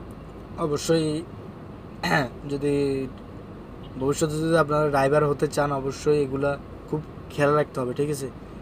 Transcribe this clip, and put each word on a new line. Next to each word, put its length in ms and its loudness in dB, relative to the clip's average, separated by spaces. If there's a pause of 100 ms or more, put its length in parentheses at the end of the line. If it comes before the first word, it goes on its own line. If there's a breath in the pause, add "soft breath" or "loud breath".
(580)
অবশ্যই 680 2 (580)
<clears throat> 680 -2
যদি 560 0 (920)
ভবিষ্যতে 440 2
যদি 140 6
আপনারা 320 4
driver 420 6
হতে 160 2
চান 240 2
অবশ্যই 520 2
এগুলা 340 0 (320)
খুব 120 -2 (280)
খেয়াল 260 4
রাখতে 240 0
হবে, 140 -2
ঠিক 160 0
আছে? 200 -4 (320)